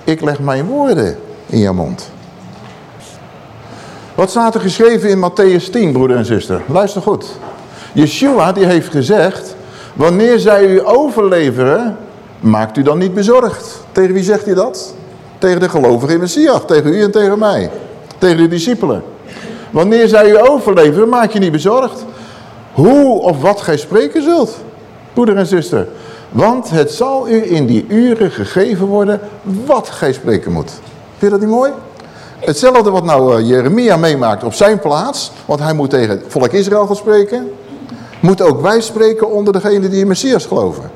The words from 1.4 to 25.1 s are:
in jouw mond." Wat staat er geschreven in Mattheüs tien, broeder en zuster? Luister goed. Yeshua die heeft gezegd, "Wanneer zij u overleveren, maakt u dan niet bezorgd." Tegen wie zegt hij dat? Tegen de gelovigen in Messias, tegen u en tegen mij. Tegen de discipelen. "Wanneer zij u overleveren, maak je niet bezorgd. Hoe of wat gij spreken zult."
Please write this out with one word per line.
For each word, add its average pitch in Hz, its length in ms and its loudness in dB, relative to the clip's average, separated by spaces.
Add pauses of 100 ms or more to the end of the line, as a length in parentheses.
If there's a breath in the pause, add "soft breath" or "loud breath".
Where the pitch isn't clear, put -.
in 113 140 -2
jouw 98 140 0
mond." 80 360 -6 (2000 loud breath)
Wat 190 140 0
staat 226 260 0
er 208 60 -2
geschreven 214 480 2
in 196 100 2
Mattheüs 180 500 2
tien, 208 220 0
broeder 127 260 2
en 110 80 -2
zuster? 95 400 -2
Luister 190 360 -2
goed. - 240 -2 (680 loud breath)
Yeshua 185 580 2
die 190 140 0
heeft 175 240 0
gezegd, 175 680 -2 (380 loud breath)
"Wanneer 202 460 2
zij 202 260 4
u 190 200 4
overleveren, 202 1120 0 (420)
maakt 110 380 0
u 143 40 0
dan 147 160 2
niet 185 160 -2
bezorgd." 208 680 0 (120)
Tegen 185 220 2
wie 190 100 0
zegt 208 220 0
hij 196 80 0
dat? 208 400 -4 (440)
Tegen 185 220 0
de 180 100 0
gelovigen 139 460 2
in 170 60 0
Messias, 262 460 2
tegen 151 260 2
u 208 80 0
en 202 100 2
tegen 208 280 2
mij. 165 320 0 (460)
Tegen 175 200 2
de 165 100 4
discipelen. 170 560 -2 (680 loud breath)
"Wanneer 214 360 4
zij 214 220 6
u 214 80 6 (120)
overleveren, 196 600 2
maak 240 220 0
je 214 80 -2
niet 185 120 2
bezorgd. 208 540 -2 (680 loud breath)
Hoe 247 480 4
of 160 200 0
wat 202 200 0
gij 151 160 -2
spreken 277 460 -2
zult." 311 340 0 (560)